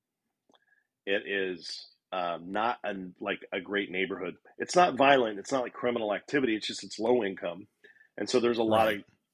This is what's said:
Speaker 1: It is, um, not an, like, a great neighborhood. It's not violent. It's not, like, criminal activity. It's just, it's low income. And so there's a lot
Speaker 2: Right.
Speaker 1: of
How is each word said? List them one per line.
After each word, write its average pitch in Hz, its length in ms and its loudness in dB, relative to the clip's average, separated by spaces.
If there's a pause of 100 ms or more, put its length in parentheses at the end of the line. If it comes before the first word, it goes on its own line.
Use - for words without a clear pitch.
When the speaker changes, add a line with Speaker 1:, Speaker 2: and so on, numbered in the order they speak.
(1040)
Speaker 1:
It 101 200 0
is, 92 600 -6 (240)
um, 87 400 -4
not 110 320 0
an, 92 360 -8
like, 101 200 -4 (140)
a 98 80 -4
great 101 300 -2
neighborhood. 92 440 -4 (220)
It's - 180 -4
not 175 220 4
violent. 127 420 6
It's - 120 -10
not, 131 120 2
like, 107 100 -8
criminal 117 400 -2
activity. 123 420 0
It's 101 120 -4
just, - 160 -8
it's - 160 -12
low 117 240 4
income. 92 440 -6 (500)
And 101 120 -4
so 127 100 4
there's 117 200 2
a 117 40 2
lot 110 240 4
Speaker 2:
Right. 104 100 0
Speaker 1:
of 95 60 -14 (300)